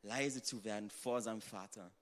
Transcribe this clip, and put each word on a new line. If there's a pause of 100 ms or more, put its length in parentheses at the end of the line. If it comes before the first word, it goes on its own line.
leise
zu
werden
vor
seinem
Vater. (100)